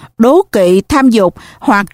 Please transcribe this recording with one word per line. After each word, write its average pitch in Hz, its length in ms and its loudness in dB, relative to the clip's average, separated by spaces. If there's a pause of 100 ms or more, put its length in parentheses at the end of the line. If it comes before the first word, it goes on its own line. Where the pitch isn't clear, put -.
(180)
đố 277 240 2 (100)
kỵ, 185 360 0
tham 269 220 0
dục 202 240 0 (240)
hoặc 202 360 -2